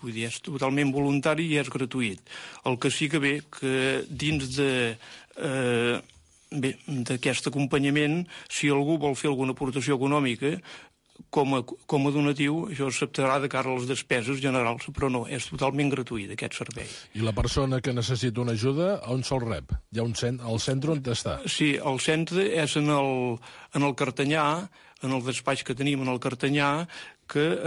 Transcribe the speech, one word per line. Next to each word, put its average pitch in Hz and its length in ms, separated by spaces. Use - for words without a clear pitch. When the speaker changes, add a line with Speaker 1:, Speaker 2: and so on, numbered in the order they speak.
Speaker 1:
vull 117 160
dir, 117 140
és - 140
totalment 139 500
voluntari 143 560
i 147 100
és 131 120
gratuït. 123 500
El 127 160
que 139 120
sí 151 200
que, 160 80
bé, 143 140
que 131 220
dins 143 480
de, 139 140
eh, 120 640
bé, 131 80
d'aquest 127 420
acompanyament, 143 720
si - 240
algú 143 300
vol 143 160
fer 151 100
alguna 131 280
aportació 131 440
econòmica, 139 560
com 139 240
a, 131 80
com 139 460
a 139 60
donatiu, 143 560
això 139 180
s'acceptarà 135 540
de 135 80
cara 131 200
a 127 60
les 123 100
despeses 131 560
generals, 127 520
però 139 180
no, 120 180
és 131 200
totalment 139 420
gratuït, 113 420
aquest - 240
servei. 113 300
Speaker 2:
I 107 120
la 110 100
persona 131 480
que 127 100
necessita 120 480
una 117 160
ajuda, 151 380
on 127 140
se'l 131 180
rep? 87 320
Hi 113 80
ha 117 40
un 117 120
cen-, 123 240
al 113 200
centre 139 320
on 143 80
està? - 240
Speaker 1:
Sí, 151 280
el 131 240
centre 165 440
és 147 180
en 147 100
el, 139 240
en 143 120
el 139 120
Cartanyà, 143 480
en 131 100
el 123 120
despatx 131 400
que 127 120
tenim 139 240
en 131 100
el 120 100
Cartanyà, 143 640
que 147 140